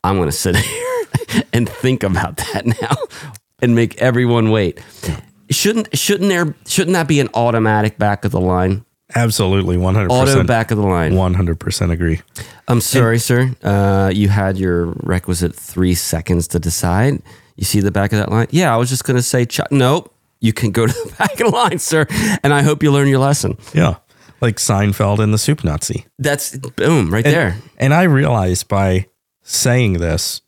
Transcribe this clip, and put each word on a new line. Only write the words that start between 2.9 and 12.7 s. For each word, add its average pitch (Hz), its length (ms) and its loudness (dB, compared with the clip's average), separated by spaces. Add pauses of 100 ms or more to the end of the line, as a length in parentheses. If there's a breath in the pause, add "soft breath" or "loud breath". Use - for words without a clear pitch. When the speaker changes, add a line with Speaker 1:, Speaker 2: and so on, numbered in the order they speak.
Speaker 1:
and 120 140 2
make 117 260 0
everyone 117 480 2
wait." 104 320 0 (680 loud breath)
Shouldn't, 214 460 -2
shouldn't 196 340 0
there, 175 240 0 (120)
shouldn't 165 280 0
that 165 120 0
be 143 140 2
an 123 140 0
automatic 110 640 2
back 101 260 0
of 101 80 -2
the 92 80 0
line? 92 440 0 (300)
Speaker 2:
Absolutely, 98 640 0
one 92 180 0
hundred 101 140 0
percent. 131 220 2
Speaker 1:
Auto 135 140 2
back 113 280 0
of 107 60 0
the 104 60 0
line. 85 300 2
Speaker 2:
One 92 200 2
hundred 87 260 -2
percent - 320 -2
agree. 82 300 -2 (440 loud breath)
Speaker 1:
"I'm 117 140 2